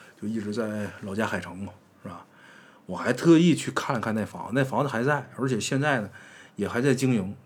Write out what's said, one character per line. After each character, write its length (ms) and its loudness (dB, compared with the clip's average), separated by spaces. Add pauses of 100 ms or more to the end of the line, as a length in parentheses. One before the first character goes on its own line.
(220)
就 60 -6
一 120 -4
直 140 -6
在 360 -4 (120)
老 120 -8
家 140 0
海 120 -2
城 180 -10
嘛， 160 -10 (280)
是 80 -14
吧？ 160 -14 (600)
我 100 -8
还 160 0
特 260 6
意 160 6
去 180 -2
看 220 -2
了 60 -2
看 160 -2
那 100 0
房 220 -10
子， 60 -8
那 100 4
房 180 0
子 60 0
还 160 -2
在， 340 0
而 100 0
且 120 0
现 200 0
在 200 2
呢 100 -6 (460)
也 120 -2
还 140 -2
在 140 6
经 180 2
营， 220 0 (100)